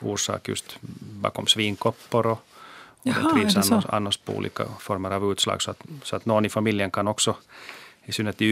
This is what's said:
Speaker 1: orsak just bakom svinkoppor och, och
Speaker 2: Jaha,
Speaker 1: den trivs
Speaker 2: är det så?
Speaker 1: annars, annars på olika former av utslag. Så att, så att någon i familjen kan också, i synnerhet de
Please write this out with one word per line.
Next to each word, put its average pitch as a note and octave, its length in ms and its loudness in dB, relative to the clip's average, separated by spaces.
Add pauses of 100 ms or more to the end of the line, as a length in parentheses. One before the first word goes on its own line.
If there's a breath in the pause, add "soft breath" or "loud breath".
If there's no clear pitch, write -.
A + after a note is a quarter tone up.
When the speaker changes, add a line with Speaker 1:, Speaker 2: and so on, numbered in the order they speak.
Speaker 1:
orsak G#2 480 -4
just - 300 -8 (220)
bakom G#2 460 -4
svinkoppor A2 800 2
och, A2+ 60 4
och A2 80 -2 (600 soft breath)
Speaker 2:
Jaha, B3 200 0
Speaker 1:
den D#4+ 120 4
trivs G#3 220 4
Speaker 2:
är G3 40 4
det G3+ 60 4
så? A3 80 6
Speaker 1:
annars, G#3 140 2
annars G#2 280 0
på - 200 -8
olika G2+ 280 -4 (140)
former F#2+ 320 -4
av G2 220 0
utslag. G2+ 300 0
Så - 80 -4
att, - 120 -10 (200)
så - 140 -6
att - 100 -6
någon G#2+ 180 4
i G#2 40 2
familjen G#2 420 2
kan G2+ 180 0
också, G#2+ 280 0 (680 loud breath)
i A2+ 80 -10
synnerhet G#2+ 260 -2
de G#2+ 140 2